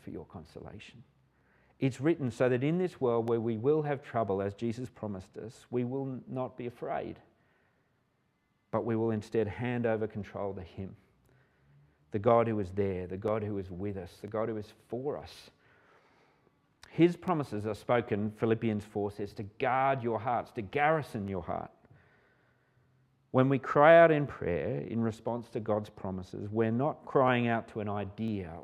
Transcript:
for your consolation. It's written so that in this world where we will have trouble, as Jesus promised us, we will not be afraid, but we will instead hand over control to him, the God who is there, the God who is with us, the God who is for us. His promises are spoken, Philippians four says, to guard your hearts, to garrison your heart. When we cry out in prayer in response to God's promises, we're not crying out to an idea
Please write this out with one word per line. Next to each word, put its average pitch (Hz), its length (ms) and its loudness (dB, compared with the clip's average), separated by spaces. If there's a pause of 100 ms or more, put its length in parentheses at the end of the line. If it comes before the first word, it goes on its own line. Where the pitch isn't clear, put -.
for - 60 -14
your 87 160 -10
consolation. - 760 -18 (760)
It's 135 220 0
written 147 280 2
so 127 200 2
that 123 140 2
in 156 140 2
this 180 220 -2
world 117 300 2
where 117 100 4
we 113 180 -2
will 147 260 2
have 143 200 -4
trouble, 101 380 0
as 101 120 -2
Jesus 117 360 -6
promised 101 480 -10
us, - 320 -14
we 123 160 -2
will 131 420 -6
not 131 300 -6
be 123 80 -10
afraid, - 540 -8 (1500)
but 104 140 0
we 113 100 0
will 113 160 0
instead 107 360 -2
hand 120 380 -4
over 110 220 0
control 98 480 -8
to 98 60 -12
him, 92 340 -12 (1160)
the 107 80 -4
God 117 280 6
who 110 120 0
is 92 120 -4
there, 95 340 -2
the 90 120 -8
God 107 260 -2
who 104 160 -4
is 92 100 -8
with 95 280 -8
us, 90 240 -12
the 107 60 -10
God 110 220 -4
who 113 80 -6
is 104 160 -12 (140)
for 127 280 -6
us. - 360 -14 (1400)
His 175 260 4
promises 127 520 -2
are 107 80 -4
spoken, 113 640 0
Philippians 110 460 0
four 104 280 -4
says, 101 220 -8
to 110 100 -10 (160)
guard 131 420 2
your 113 180 0
hearts, 110 340 -2
to 117 100 -6
garrison 139 640 0
your 95 160 -4
heart. 82 260 -6 (1600)
When 131 160 4
we 139 120 2
cry 160 400 10
out 165 100 10
in 147 160 4
prayer 87 640 -2
in 117 140 -2
response 113 480 -4
to 127 100 -6
God's 107 320 -2
promises, 98 580 -8
we're 110 220 2
not 131 340 -2
crying 127 420 4
out 117 220 0
to - 100 -8
an 104 80 -4
idea 101 640 -4 (120)